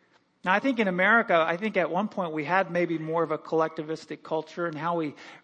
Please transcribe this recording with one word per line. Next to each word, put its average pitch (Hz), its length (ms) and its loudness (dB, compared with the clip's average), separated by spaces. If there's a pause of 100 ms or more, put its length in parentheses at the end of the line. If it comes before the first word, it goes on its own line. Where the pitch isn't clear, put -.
(440)
Now, 180 80 2
I 202 80 4
think 254 180 0
in 214 80 2
America, 185 580 4
I 170 120 0
think 202 200 -4
at 165 140 2
one 185 160 0
point 185 240 -4
we 156 140 -4
had 180 260 0
maybe 170 280 0
more 160 260 -2
of 151 80 -2
a 151 60 -2
collectivistic 160 840 -4
culture 160 460 -6
in 160 80 -8
how 165 180 -4
we, 160 220 -4 (280)